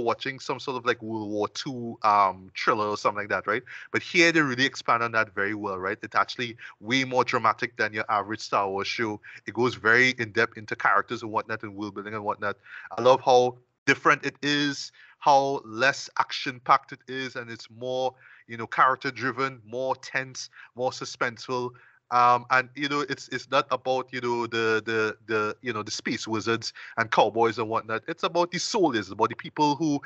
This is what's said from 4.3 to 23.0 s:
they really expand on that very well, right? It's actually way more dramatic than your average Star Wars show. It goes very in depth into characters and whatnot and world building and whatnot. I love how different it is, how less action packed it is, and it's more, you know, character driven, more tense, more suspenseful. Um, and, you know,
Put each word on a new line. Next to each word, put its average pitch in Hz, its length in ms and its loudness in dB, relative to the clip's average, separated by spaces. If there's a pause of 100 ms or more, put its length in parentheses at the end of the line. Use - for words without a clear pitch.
they 165 100 4
really 131 260 2
expand 120 360 0
on 117 100 0
that 104 220 0
very 101 200 -2
well, 101 240 -6
right? 98 220 -4
It's - 140 -14
actually 113 420 -2 (240)
way 123 220 0
more 127 220 2
dramatic 117 520 0
than 107 160 -2
your 107 160 -4
average 107 320 -2
Star 101 280 -2
Wars 98 180 -4
show. 107 340 -4 (260)
It 104 80 -12
goes 120 200 0
very 117 440 4
in 113 120 -6
depth 113 260 0
into 107 200 -10
characters 104 460 0
and 107 100 -10
whatnot 110 320 -4
and 101 100 -14
world 101 200 -8
building 104 200 -10
and 104 100 -8
whatnot. 101 320 -4 (400)
I 117 60 -4
love 127 180 8
how 123 360 6 (300)
different 143 380 4
it 139 180 -6
is, 143 500 -2 (260)
how 139 460 4
less 120 440 -2 (100)
action - 460 -4
packed - 280 2
it 135 160 -16
is, 131 280 -8
and 117 140 -10
it's 113 200 -14
more, 127 440 -4 (340)
you 117 80 -10
know, 113 100 -6
character 131 460 2
driven, 123 520 -4
more 127 320 -4
tense, 131 540 -8 (240)
more 123 160 -2
suspenseful. 123 800 -6 (400)
Um, 123 400 6
and, 127 260 2
you 143 120 -4
know, 143 120 0